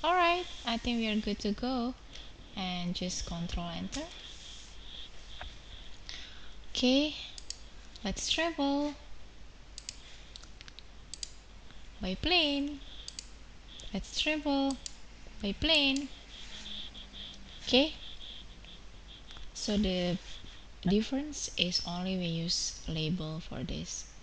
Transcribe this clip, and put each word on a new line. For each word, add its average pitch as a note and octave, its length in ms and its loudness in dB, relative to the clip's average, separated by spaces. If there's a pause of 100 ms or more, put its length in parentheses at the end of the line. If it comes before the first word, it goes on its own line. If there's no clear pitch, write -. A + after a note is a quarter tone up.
All E4+ 100 6
right, F4 300 6 (220)
I A#3 100 4
think A#3+ 220 2
we A3+ 100 4
are G#3+ 80 4
good G#3+ 240 2
to G#3 120 2
go, B3 420 2 (600)
and F3+ 400 0
just - 300 0
control E3+ 440 0
enter. F#3 360 -2 (2750)
Okay, C#4+ 400 8 (880)
let's - 300 0
travel D4 600 4 (3000)
by F#3+ 160 0
plane. C#4+ 640 6 (1120)
Let's - 260 -2
travel C#4 580 4 (640)
by G3+ 120 2
plane. C#4+ 560 6 (1600)
Okay, C#4+ 260 8 (1600)
so - 220 2
the F3+ 420 4 (640)
difference C4 720 4
is F3+ 300 4
only F3+ 300 0
we F3+ 100 0
use E3 600 0
label D#3+ 500 0
for - 240 -4
this. - 440 -4 (160)